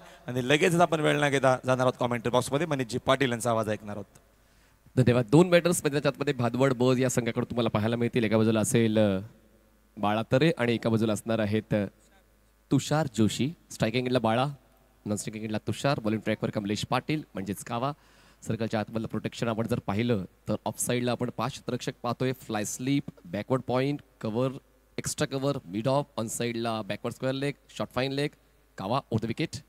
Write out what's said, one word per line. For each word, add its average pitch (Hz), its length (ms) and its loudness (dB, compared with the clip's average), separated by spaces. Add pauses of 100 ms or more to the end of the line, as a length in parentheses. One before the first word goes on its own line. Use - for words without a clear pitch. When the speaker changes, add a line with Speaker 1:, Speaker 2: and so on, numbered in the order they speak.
(260)
Speaker 1:
आणि 123 220 -2
लगेचच 160 320 4
आपण 160 200 4
वेळ 147 200 2
न 143 100 2
घेता 131 360 4
जाणार 127 180 2
आहोत 127 140 2
कॉमेंट्री 120 320 -2
बॉक्समध्ये. 127 360 0
मनीषजी 131 320 -2
पाटील 135 320 2
यांचा 120 200 -2
आवाज 110 180 0
ऐकणार 104 280 -6
आहोत. - 220 -14 (800)
Speaker 2:
धन्यवाद. 120 340 4
दोन 175 200 8
बॅटर्स 175 340 4
मैदानाच्या 143 300 0
आतमध्ये 139 200 -2
भादवड 123 380 2
ब 120 100 0 (160)
या 127 120 2
संघाकडून 117 400 -2
तुम्हाला 117 180 0
पाहायला 110 280 0
मिळतील. 117 280 0
एका 107 120 4
बाजूला 110 240 4
असेल, 110 380 2
अ, 98 200 4 (800)
बाळातरे 110 640 2
आणि 120 160 2
एका 113 160 0
बाजूला 110 220 2
असणार 113 260 -2
आहेत, 107 360 0
अ, 104 120 2 (840)
तुषार 147 380 0 (100)
जोशी. 113 320 2 (200)
Striking 123 360 0
एंडला 123 120 2
बाळा, 113 280 2 (600)
नॉन 104 100 -2
स्ट्रायकिंग 107 280 -8
एंडला 107 140 -2
तुषार, 139 420 -2
Bowling 107 200 -2
ट्रॅकवर 110 300 -2
कमलेश 104 400 -4
पाटील 147 320 -2 (120)
म्हणजेच - 300 -6
कावा. 120 280 -4 (540)
सर्कलच्या 110 340 -2
आतमधलं 110 260 -6
protection 113 420 -6
आपण 113 180 0
जर 113 120 -2
पाहिलं 104 460 -2 (240)
तर - 60 -2 (120)
ऑफ - 140 -6
साईडला 123 300 -2
आपण 120 200 -2
पाच - 380 -6
रक्षक 123 240 -4 (100)
पाहतोय. 127 300 -2
Fly 107 320 -6
sleep, 139 380 -2 (220)
backward 123 380 -2
point, 135 380 0 (200)
cover, 120 320 -2 (460)
extra - 280 -4
cover, 135 380 -2
mid 104 240 -4
off, 143 180 0 (100)
on 113 120 -4
साईडला 113 540 -4
backward 104 320 -8
square 131 200 -4
लेग, 139 180 -4 (180)
short - 240 -8
fine 135 180 -2
leg, 143 160 -2 (500)
कावा 101 180 -2
ओव्हर 117 280 -2
द - 0 -
wicket. - 240 -4 (200)